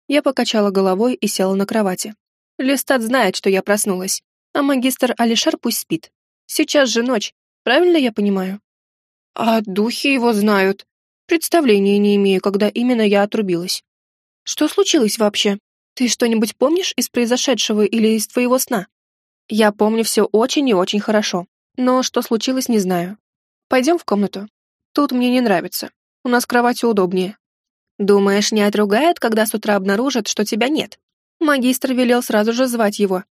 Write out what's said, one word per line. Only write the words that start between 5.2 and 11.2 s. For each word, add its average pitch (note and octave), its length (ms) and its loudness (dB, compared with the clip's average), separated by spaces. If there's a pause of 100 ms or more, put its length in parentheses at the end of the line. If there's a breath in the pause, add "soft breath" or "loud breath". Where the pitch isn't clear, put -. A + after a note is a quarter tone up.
пусть - 220 -4
спит. - 300 -8 (360)
Сейчас D4 420 0
же A3+ 140 -2
ночь, B3 320 -4 (300)
правильно E4 340 4
я B3 140 0
понимаю?» G3 480 -2 (760)
«А A3+ 260 2
духи G#3+ 520 -2
его A#3+ 200 0
знают. G3+ 540 0 (400)